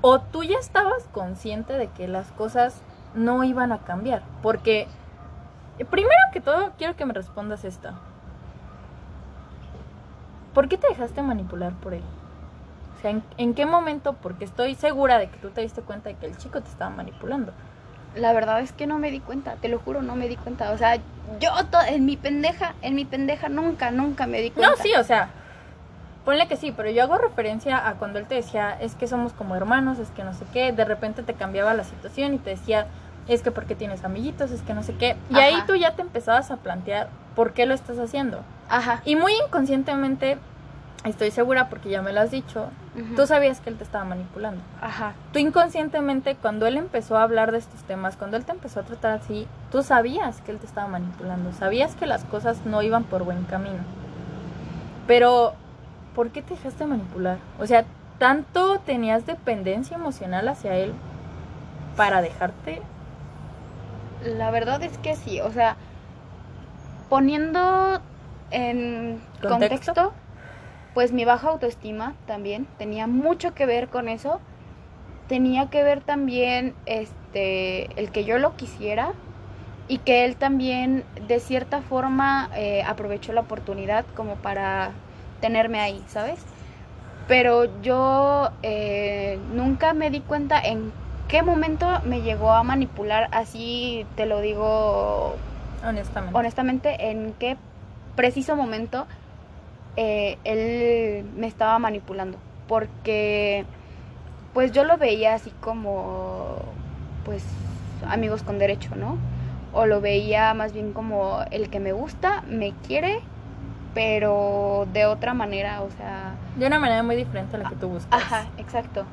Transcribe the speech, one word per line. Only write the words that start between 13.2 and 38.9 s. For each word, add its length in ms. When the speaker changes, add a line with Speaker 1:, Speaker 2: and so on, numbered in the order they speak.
Speaker 1:
en 160
qué 120
momento? 480
Porque 320
estoy 300
segura 440
de 100
que 80
tú 120
te 120
diste 200
cuenta 280
de 60
que 120
el 100
chico 240
te 80
estaba 220
manipulando. 600
Speaker 2:
La 160
verdad 300
es 100
que 160
no 100
me 140
di 80
cuenta, 360
te 120
lo 120
juro, 220
no 140
me 140
di 80
cuenta. 340
O 60
sea, 180
yo 100
to-, 160
en 200
mi 100
pendeja, 680
en 140
mi 80
pendeja 460
nunca, 420
nunca 360
me 140
di 100
Speaker 1:
No, 40
Speaker 2:
cuenta. 280
Speaker 1:
sí, 140
o 60
sea, 240
ponle 240
que 80
sí, 160
pero 180
yo 140
hago 140
referencia 720
a 60
cuando 240
él 80
te 80
decía, 440
"Es 160
que 120
somos 260
como 240
hermanos, 420
es 120
que 120
no 100
sé 200
qué", 180
de 140
repente 380
te 100
cambiaba 400
la 100
situación 500
y 40
te 140
decía, 360
"Es 160
que 80
porque 240
tienes 300
amiguitos, 460
es 100
que 120
no 100
sé 120
qué". 220
Y 100
ahí 160
Speaker 2:
Ajá. 120
Speaker 1:
tú 80
ya 200
te 60
empezabas 500
a 60
plantear 520
por 160
qué 140
lo 80
estás 260
haciendo. 400
Speaker 2:
Ajá. 340